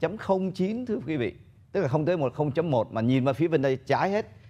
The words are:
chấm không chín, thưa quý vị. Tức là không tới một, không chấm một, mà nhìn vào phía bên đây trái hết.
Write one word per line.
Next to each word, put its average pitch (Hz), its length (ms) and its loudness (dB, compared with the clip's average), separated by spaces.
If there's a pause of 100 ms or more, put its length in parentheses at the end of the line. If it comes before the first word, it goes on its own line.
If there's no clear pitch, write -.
chấm 165 160 -2
không 190 360 -2
chín, 220 340 -4
thưa 208 200 -4
quý 160 100 -4
vị. 117 180 -2 (380)
Tức 196 80 0
là 151 80 0
không 151 160 0
tới 180 120 2
một, 135 180 -2
không 151 160 0
chấm 160 200 -2
một, 117 220 2
mà 110 80 -2
nhìn 127 240 4
vào 135 100 2
phía 156 140 0
bên 156 140 2
đây 135 140 2
trái 139 340 0
hết. 214 160 -2 (240)